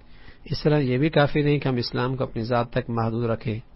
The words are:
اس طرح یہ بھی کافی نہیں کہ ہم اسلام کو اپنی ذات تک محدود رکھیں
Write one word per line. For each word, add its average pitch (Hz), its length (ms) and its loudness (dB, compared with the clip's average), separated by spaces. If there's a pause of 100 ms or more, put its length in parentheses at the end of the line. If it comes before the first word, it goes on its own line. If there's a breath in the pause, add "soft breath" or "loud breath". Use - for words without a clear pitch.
(460 soft breath)
اس - 180 -4
طرح 151 180 4
یہ 127 160 2
بھی 151 140 2
کافی 147 300 2
نہیں 147 180 4
کہ - 80 -4
ہم 131 100 0
اسلام 123 400 -2
کو 127 60 -2
اپنی 117 220 -4
ذات 120 260 0
تک 123 180 -4
محدود 113 400 -2
رکھیں 113 300 -4 (160)